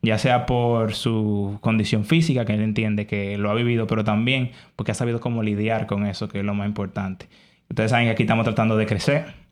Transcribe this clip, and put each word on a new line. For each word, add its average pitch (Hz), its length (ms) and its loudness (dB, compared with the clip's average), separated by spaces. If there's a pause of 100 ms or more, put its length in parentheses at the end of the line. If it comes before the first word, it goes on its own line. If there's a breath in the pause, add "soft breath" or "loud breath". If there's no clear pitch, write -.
Ya 110 180 2
sea 123 280 2
por 117 480 2
su 104 640 -2
condición 110 440 2
física, 160 400 2
que 107 100 0
él 107 80 0
entiende 107 460 0
que 101 300 -4
lo 104 120 0
ha 107 40 0
vivido, 117 340 0
pero 110 160 0
también 123 480 0 (240 loud breath)
porque - 160 -4
ha - 20 0
sabido 117 260 -2
cómo 117 220 -2
lidiar 107 440 0
con 101 200 -2
eso, 101 220 -6
que 101 100 -6
es 98 60 -2
lo 101 100 -2
más 101 140 -2
importante. 98 580 -6 (420 soft breath)
Ustedes 110 220 0
saben 117 160 2
que 113 60 2
aquí 110 100 0
estamos 113 220 2
tratando 110 320 2
de 107 100 2
crecer. 139 480 0 (180)